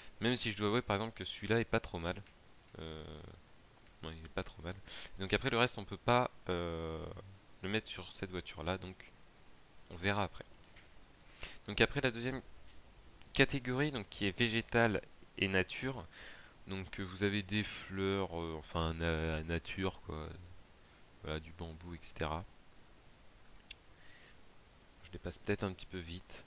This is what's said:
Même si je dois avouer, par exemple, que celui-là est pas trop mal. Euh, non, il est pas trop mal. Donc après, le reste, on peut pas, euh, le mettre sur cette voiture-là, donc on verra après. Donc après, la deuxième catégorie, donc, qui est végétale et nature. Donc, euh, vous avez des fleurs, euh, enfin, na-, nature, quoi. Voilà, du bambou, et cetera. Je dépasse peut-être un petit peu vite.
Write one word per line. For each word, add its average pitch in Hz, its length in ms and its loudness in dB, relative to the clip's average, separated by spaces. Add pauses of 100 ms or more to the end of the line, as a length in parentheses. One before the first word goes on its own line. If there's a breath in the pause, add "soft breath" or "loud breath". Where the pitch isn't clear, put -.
(220 loud breath)
Même 120 160 6
si 113 140 0
je 98 60 -4
dois 104 100 4
avouer, 113 160 4
par 101 140 4
exemple, 113 200 -2
que 92 80 -6
celui-là 113 340 2
est 117 60 4
pas - 140 4
trop - 180 -2
mal. 87 240 -2 (560)
Euh, 80 260 -8 (1000)
non, 80 80 -8
il 80 120 -12
est 80 60 -12
pas - 140 -2
trop - 180 -12
mal. 87 140 -6 (420 loud breath)
Donc 95 160 2
après, 113 160 4
le 120 80 4
reste, 120 220 4
on 101 40 -6
peut 95 140 -6
pas, 123 320 4 (200)
euh, 82 540 -2 (600)
le 92 60 -4
mettre 107 200 0
sur - 240 -10
cette 98 160 -4
voiture-là, 90 480 -2
donc - 340 -10 (760)
on 85 60 -10
verra 101 280 2
après. - 220 -4 (1200 loud breath)
Donc 104 140 2
après, 139 200 4
la 131 100 4
deuxième 120 300 -2 (920)
catégorie, 135 580 4
donc, 117 180 -4
qui - 180 0
est 92 100 2
végétale 113 640 6 (380)
et 98 80 6
nature. 95 580 2 (640 loud breath)
Donc, 95 320 -4
euh, 101 40 -2
vous 92 200 0
avez 104 180 6
des 101 220 2
fleurs, 95 760 2
euh, 82 200 0
enfin, 82 340 2
na-, 80 500 2
nature, 85 640 0
quoi. 78 240 -6 (920 loud breath)
Voilà, 78 160 -2
du 80 140 -10
bambou, 82 420 -8
et 80 60 -10
cetera. 78 440 -4 (2500 loud breath)
Je - 60 -18
dépasse 87 280 -6
peut-être - 240 0
un 98 100 0
petit - 140 -10
peu 95 100 -8
vite. 85 500 -10